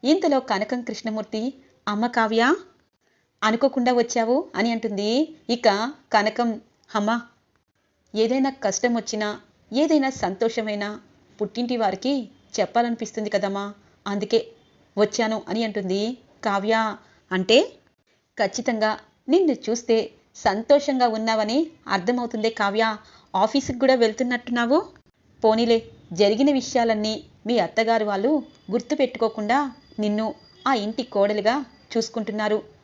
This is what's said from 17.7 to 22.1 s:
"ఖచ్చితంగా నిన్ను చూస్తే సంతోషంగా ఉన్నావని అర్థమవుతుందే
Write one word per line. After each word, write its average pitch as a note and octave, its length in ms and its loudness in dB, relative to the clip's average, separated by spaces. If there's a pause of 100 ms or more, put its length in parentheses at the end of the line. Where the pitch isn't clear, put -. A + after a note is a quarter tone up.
"ఖచ్చితంగా G#3+ 500 0 (420)
నిన్ను E4 220 4 (120)
చూస్తే A#3 300 0 (480)
సంతోషంగా B3+ 640 2 (100)
ఉన్నావని A3 420 0 (360)
అర్థమవుతుందే A3+ 560 0 (100)